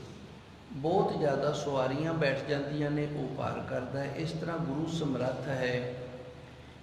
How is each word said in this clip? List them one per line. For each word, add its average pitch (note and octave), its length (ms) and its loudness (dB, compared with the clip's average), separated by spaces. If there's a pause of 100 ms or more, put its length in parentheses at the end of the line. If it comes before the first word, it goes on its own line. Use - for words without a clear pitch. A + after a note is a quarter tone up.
(720)
ਬਹੁਤ E3 460 4
ਜ਼ਿਆਦਾ C#3+ 340 4
ਸਵਾਰੀਆਂ C#3+ 640 2
ਬੈਠ C#3+ 320 2
ਜਾਂਦੀਆਂ D3 440 0
ਨੇ, D3 160 2
ਉਹ C#3+ 300 -2
ਪਾਰ A#2 340 -2
ਕਰਦਾ C3 300 -2
ਹੈ, C#3 140 -2
ਇਸ D#3+ 180 -2
ਤਰ੍ਹਾਂ E3 260 -2
ਗੁਰੂ C#3+ 280 0
ਸਮਰੱਥ C3+ 640 0
ਹੈ। B2 460 0 (880)